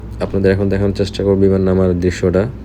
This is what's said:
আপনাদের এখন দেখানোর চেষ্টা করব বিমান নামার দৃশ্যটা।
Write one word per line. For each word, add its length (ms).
আপনাদের 320
এখন 180
দেখানোর 240
চেষ্টা 300
করব 160
বিমান 220
নামার 380
দৃশ্যটা। 480